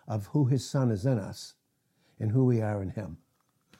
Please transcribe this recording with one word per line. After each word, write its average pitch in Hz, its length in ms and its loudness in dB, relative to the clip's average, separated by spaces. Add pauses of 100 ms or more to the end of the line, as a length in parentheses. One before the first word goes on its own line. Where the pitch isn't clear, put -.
of 110 200 -4
who 147 180 2
his 127 240 0
Son 127 220 0
is 104 140 -2
in 131 120 2
us - 360 -10 (680)
and 107 120 0
who 131 140 4
we 120 160 4
are 107 200 0
in 92 80 -4
him, 82 280 -8 (640)